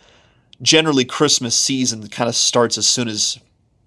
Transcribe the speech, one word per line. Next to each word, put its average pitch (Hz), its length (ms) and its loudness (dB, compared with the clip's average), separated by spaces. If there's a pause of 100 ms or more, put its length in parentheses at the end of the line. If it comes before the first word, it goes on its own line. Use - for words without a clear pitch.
(600)
generally 151 420 4
Christmas 127 560 0
season 117 500 -4
kinda 117 220 -2
starts - 460 0
as 107 80 -2
soon 123 220 0
as 107 320 -4 (480)